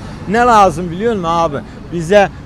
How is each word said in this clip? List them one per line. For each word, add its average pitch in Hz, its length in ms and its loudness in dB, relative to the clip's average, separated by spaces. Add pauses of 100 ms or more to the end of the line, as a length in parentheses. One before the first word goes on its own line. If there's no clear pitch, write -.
(300)
ne 202 80 0
lazım 196 540 4
biliyor 214 220 -2
musun 175 160 -4
abi? 165 280 -2 (360)
Bize 175 360 2 (160)